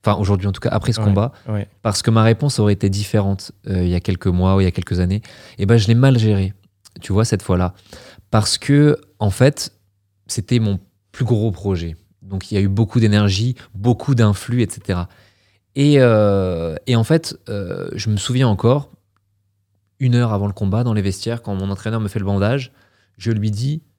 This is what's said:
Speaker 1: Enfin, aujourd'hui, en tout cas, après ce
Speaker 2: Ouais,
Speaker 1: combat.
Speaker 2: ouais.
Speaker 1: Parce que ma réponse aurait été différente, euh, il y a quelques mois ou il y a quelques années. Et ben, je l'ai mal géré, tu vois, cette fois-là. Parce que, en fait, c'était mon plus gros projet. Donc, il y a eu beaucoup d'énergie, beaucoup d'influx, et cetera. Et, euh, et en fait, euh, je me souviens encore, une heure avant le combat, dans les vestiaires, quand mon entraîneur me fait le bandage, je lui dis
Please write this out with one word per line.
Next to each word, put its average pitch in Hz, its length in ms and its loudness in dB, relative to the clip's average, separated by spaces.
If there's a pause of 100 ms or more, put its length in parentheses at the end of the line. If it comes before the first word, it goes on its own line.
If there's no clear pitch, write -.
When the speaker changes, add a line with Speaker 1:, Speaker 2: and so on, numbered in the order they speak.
Speaker 1:
Enfin, 104 140 0
aujourd'hui, 98 300 0
en 98 40 -2
tout - 80 -8
cas, - 100 -2
après 104 220 -2
ce 110 60 -2
Speaker 2:
Ouais, 110 80 0
Speaker 1:
combat. 104 240 2 (180)
Speaker 2:
ouais. 104 200 -6 (140)
Speaker 1:
Parce 107 200 -2
que - 80 0
ma 113 140 4
réponse 113 340 2
aurait 104 140 2
été 98 180 0
différente, 98 640 -2 (160)
euh, 92 160 0
il 90 40 0
y 87 60 0
a 87 60 0
quelques 90 260 -4
mois 92 300 2
ou 98 40 4
il 95 40 4
y - 20 2
a 87 60 0
quelques 87 260 -4
années. 92 240 -2 (360)
Et 101 80 -2
ben, 117 100 4
je 104 100 2
l'ai 113 80 2
mal 127 240 4
géré, 98 360 0 (460)
tu - 120 -8
vois, 107 120 2
cette 101 180 -2
fois-là. 90 300 0 (600)
Parce 107 260 0
que, 147 400 2 (220)
en 104 100 0
fait, - 420 0 (540)
c'était - 320 -2
mon 104 220 0 (320)
plus - 120 -4
gros 110 280 0
projet. 85 420 -6 (260)
Donc, 95 300 -10
il 107 60 -2
y - 20 2
a - 20 2
eu 101 60 2
beaucoup 107 320 0
d'énergie, 104 560 2 (220)
beaucoup 120 400 0
d'influx, 113 460 0
et 98 60 -2
cetera. 90 400 -6 (680)
Et, 143 220 4
euh, 98 760 2 (140)
et 123 80 2
en 113 80 2
fait, 160 340 -2 (100)
euh, 98 460 -8
je 104 160 -6
me 104 60 0
souviens 123 320 0
encore, 117 420 0 (1080)
une 123 140 2
heure 120 180 2
avant 101 140 0
le 98 60 -2
combat, 104 320 -2
dans 117 100 0
les 104 80 0
vestiaires, 110 400 -4
quand 104 120 -6
mon 98 160 -4
entraîneur 110 300 -6
me 104 80 -4
fait 107 100 -6
le 98 60 -4
bandage, 101 480 -2 (460)
je 101 120 -4
lui 107 200 -2
dis 131 320 -6 (160)